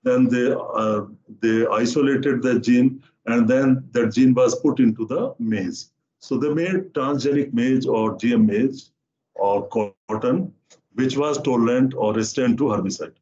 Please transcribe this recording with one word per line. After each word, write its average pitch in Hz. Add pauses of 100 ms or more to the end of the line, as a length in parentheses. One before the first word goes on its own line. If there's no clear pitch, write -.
Then 127
they, 123
uh, 107 (360)
they 113
isolated 135
the 127
gene, 123 (220)
and 117
then 131
that 113
gene 127
was 123
put 143
into 113
the 131
maize. 104 (280)
So -
they 143
made 185
transgenic 143
maize 123
or 110
G 120
M 110
maize 110 (440)
or 101
cotton, 110 (400)
which 127
was 143
tolerant 127
or 107
resistant 117
to 147
herbicide. 95